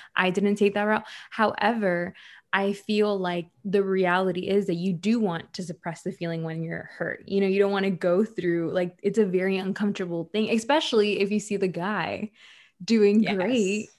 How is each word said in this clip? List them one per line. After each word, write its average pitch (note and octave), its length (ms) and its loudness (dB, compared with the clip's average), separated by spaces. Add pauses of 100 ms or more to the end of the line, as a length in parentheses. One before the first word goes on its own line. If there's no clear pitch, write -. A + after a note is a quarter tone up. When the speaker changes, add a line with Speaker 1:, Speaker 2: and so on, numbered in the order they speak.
(160)
Speaker 1:
I F#3 140 2
didn't G3+ 280 2
take G3+ 180 2
that G#3 80 0
route. G#3+ 200 0 (280)
However, G3+ 840 0 (400)
I G3 200 0
feel G#3 440 0
like F3 320 -4 (160)
the G3 180 2
reality F#3 640 0
is G3 200 2
that F3 80 0
you F3+ 180 -2
do G#3+ 260 0
want E3+ 360 -2
to F#3 80 -8
suppress E3 400 -10
the - 80 -4
feeling E3 320 -6
when D#3+ 180 -6
you're E3 340 -8
hurt. - 320 -6
You G3 140 0
know, G3 60 4
you F#3+ 120 2
don't G3+ 120 4
wanna G3 180 0
go F3+ 340 2
through, E3+ 480 -2
like, F3+ 300 -2
it's G3+ 160 0
a A3 80 4
very F#3 320 0
uncomfortable F#3+ 680 -4
thing, G#3+ 260 -2
especially A3 680 2
if G3 120 0
you G#3 80 0
see G3+ 180 -4
the F#3+ 100 0
guy F3+ 640 -4 (540)
doing G#3 400 6
Speaker 2:
Yes. - 0 -
Speaker 1:
great G3+ 760 0